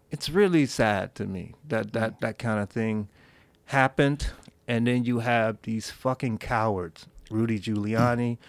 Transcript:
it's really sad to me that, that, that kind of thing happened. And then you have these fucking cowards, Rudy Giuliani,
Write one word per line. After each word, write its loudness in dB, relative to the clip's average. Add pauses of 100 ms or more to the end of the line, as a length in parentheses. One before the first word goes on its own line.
(120)
it's -8
really 4
sad 0
to -6
me -8 (120)
that, -4
that, -4
that -6
kind -2
of -4
thing -2 (580)
happened. 2 (400)
And 0
then 2
you 0
have 2
these -6
fucking -4
cowards, -2 (240)
Rudy 0
Giuliani, 0 (120)